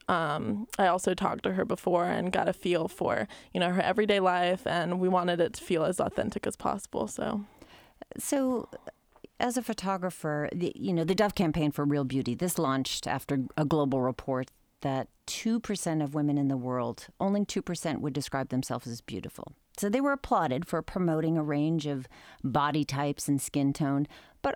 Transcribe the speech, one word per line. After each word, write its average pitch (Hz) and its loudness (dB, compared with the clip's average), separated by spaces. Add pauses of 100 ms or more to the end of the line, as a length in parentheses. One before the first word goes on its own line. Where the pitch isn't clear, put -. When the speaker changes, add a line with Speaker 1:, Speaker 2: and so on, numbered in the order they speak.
Speaker 1:
um, 165 0 (120)
I 196 6
also 185 2
talked - -2
to 190 0
her 190 0
before 180 2
and 175 0
got 180 2
a 185 0
feel 175 0
for, - -2 (260)
you 185 -2
know, 180 2
her 185 2
everyday 202 2
life, 180 2
and 175 0
we 185 2
wanted 180 2
it 170 2
to - -12
feel 160 0
as 180 0
authentic - -2
as 202 -4
possible, - -4
so. - -4 (720)
Speaker 2:
So, 262 -2 (720)
as 240 0
a 247 0
photographer, 180 -4
the, 175 -2
you 190 -2
know, 165 2
the 170 2
Dove 202 4
Campaign 156 2
for 147 0
Real 143 2
Beauty, 127 0
this 170 -2
launched 135 0
after 135 0 (140)
a 156 2
global 135 4
report 131 -2 (320)
that 135 -2 (180)
two 226 -2
percent 170 -2
of 143 -2
women 147 2
in 139 2
the 135 2
world, 123 -4 (120)
only 196 2
two - -4
percent 165 -4
would 139 -2
describe 135 -2
themselves 127 -2
as 117 -8
beautiful. - -10 (240)
So 202 0
they 254 2
were 285 2
applauded 170 2
for 165 -2
promoting 160 2
a 156 2
range 151 2
of 139 -4 (360)
body 143 2
types 143 -2
and 143 2
skin 139 0
tone, 143 0 (340)
but 277 -2